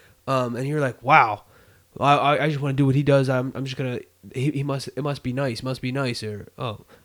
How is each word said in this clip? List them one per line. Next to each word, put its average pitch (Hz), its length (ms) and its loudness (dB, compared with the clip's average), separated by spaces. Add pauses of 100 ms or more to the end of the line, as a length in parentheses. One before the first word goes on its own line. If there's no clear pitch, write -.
(280)
um, 127 280 0
and 131 120 -2
you're 151 140 0
like, 127 200 -2
"Wow, 123 420 4 (560)
I, 143 160 4
I, 143 300 2
I - 40 2
just 143 120 -2
wanna 139 120 -2
do 139 120 4
what 135 100 4
he 147 80 4
does. 139 260 4
I'm, 131 260 0
I'm 135 100 -6
just 131 120 -8
gonna, 127 220 -4 (340)
he, 135 180 0
he 139 120 -2
must, 139 320 -4
it 131 80 -4
must 143 200 -4
be 127 100 -2
nice, 127 300 -2
must 131 180 -6
be 127 100 -4
nice," 131 320 -2
or, 104 240 -8 (100)
"Oh, 120 280 -8 (200)